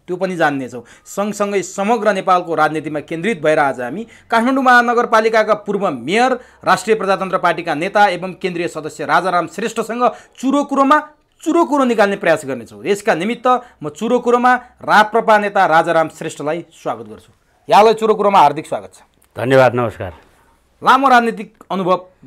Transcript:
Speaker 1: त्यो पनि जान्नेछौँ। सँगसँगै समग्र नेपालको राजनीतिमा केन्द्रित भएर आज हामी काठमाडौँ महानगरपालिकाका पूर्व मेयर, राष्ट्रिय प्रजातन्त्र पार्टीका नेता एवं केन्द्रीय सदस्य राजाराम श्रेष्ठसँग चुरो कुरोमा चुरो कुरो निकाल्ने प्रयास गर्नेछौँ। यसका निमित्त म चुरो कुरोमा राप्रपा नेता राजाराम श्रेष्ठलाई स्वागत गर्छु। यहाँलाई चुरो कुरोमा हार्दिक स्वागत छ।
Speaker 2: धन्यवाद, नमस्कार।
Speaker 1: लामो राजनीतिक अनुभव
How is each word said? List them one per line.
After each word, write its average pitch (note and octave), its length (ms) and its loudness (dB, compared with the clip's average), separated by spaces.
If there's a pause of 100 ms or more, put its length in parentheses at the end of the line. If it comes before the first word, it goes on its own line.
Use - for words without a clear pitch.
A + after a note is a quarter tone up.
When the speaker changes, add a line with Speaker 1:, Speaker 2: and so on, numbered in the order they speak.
Speaker 1:
त्यो F3+ 160 -8
पनि F#3 160 -4
जान्नेछौँ। C3+ 480 -4
सँगसँगै G3+ 800 -6
समग्र G#3 480 -2
नेपालको F3+ 420 0
राजनीतिमा D3+ 540 -2
केन्द्रित E3+ 320 -6
भएर D#3 180 2
आज C3+ 220 0
हामी C#3 240 -8 (240)
काठमाडौँ B3 320 0
महानगरपालिकाका A3+ 960 2 (100)
पूर्व G3 260 -4
मेयर, F3+ 420 -2 (280)
राष्ट्रिय F#3 360 0
प्रजातन्त्र F#3 440 -2
पार्टीका E3 340 -2
नेता G3 380 2
एवं F3+ 240 -8
केन्द्रीय F3 320 -6
सदस्य D3+ 400 -10
राजाराम F3 400 0
श्रेष्ठसँग A3+ 560 -6 (320)
चुरो C#4 320 0
कुरोमा C#4 300 2 (420)
चुरो E4 240 2
कुरो C#4 200 0
निकाल्ने G#3+ 320 2
प्रयास E3+ 280 0
गर्नेछौँ। A#2 400 -12
यसका G3+ 300 0
निमित्त A3+ 320 -4 (340)
म D3+ 80 -10
चुरो A3+ 320 -2
कुरोमा A#3+ 320 2 (320)
राप्रपा G#3+ 540 4
नेता G3+ 260 0
राजाराम D#3+ 480 2
श्रेष्ठलाई D#3+ 560 -8
स्वागत A#2+ 400 -10
गर्छु। - 240 -20 (360)
यहाँलाई G#3 260 6
चुरो A3 200 0
कुरोमा G3 240 2
हार्दिक D3 280 4
स्वागत G#2+ 260 -10
छ। - 80 -20 (360)
Speaker 2:
धन्यवाद, B2+ 380 4
नमस्कार। A2 380 -4 (720)
Speaker 1:
लामो C4 240 4
राजनीतिक A#3 640 0
अनुभव F#3 240 0 (300)